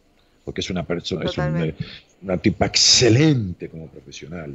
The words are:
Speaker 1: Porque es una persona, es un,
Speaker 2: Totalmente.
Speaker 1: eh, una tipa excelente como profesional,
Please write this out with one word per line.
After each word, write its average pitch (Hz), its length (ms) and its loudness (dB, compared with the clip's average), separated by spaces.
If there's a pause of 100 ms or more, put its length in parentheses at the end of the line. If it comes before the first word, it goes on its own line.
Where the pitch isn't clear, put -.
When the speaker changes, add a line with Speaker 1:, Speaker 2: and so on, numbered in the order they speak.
(440)
Speaker 1:
Porque - 180 -6
es - 80 -8
una 90 120 -2
persona, 87 440 -4
es 90 100 -4
un, - 80 -2
Speaker 2:
Totalmente. 78 400 -2
Speaker 1:
eh, - 20 -12 (360)
una 92 160 -2
tipa 101 260 0
excelente 117 1040 4
como 80 180 -14
profesional, 71 680 -14